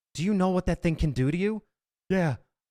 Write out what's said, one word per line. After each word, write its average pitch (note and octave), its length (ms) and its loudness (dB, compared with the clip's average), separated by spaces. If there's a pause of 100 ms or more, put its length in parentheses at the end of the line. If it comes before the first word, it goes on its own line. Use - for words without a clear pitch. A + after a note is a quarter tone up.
(140)
Do C#3+ 100 -6
you G#3 100 0
know F#3 160 2
what F3+ 160 0
that E3+ 160 -2
thing E3 140 2
can D#3 160 0
do B2+ 180 0
to D#3 60 -2
you? G#3 260 -2 (460)
Yeah, E3+ 280 0 (340)